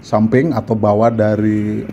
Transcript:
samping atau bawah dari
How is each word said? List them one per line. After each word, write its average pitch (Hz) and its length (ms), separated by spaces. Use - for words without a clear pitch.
samping 113 560
atau 110 160
bawah 107 400
dari 107 800